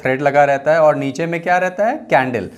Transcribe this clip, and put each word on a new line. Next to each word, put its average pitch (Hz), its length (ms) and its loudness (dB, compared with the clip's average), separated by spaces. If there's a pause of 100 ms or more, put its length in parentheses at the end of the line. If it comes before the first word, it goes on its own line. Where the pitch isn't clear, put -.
थ्रेड 131 200 -2
लगा 143 220 4
रहता 139 280 0
है 165 100 2
और 147 140 4
नीचे 139 300 -6
में 170 160 -4
क्या 180 160 0
रहता 180 280 -2
है, 269 100 -2 (140)
कैंडल, 127 480 0